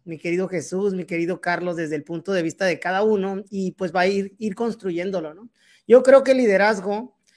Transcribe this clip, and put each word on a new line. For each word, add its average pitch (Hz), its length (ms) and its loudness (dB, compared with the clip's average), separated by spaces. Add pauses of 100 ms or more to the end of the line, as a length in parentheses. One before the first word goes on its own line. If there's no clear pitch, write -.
mi 165 120 -12
querido 175 300 -4
Jesús, 185 460 -4
mi 185 100 -6
querido 170 380 -4
Carlos, 175 340 -2
desde 156 220 -4
el 143 80 -8
punto 170 260 -8
de 180 120 0
vista 165 200 -4
de 165 160 0
cada 185 240 -2
uno 196 460 0
y 190 220 -6
pues 170 220 -8
va 180 80 0
a 185 60 2
ir, 196 300 -2
ir 214 180 -6
construyéndolo, 185 800 -6
¿no? 214 160 -20 (360)
Yo 247 180 8
creo 262 200 8
que 269 80 2
el 262 60 4
liderazgo 208 800 0 (220)